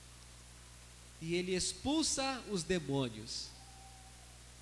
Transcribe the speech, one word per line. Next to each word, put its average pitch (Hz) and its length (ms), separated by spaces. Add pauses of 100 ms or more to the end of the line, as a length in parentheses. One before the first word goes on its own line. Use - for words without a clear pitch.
(1200)
e 165 140
ele 185 220
expulsa 269 920
os 185 140
demônios. 135 840 (1160)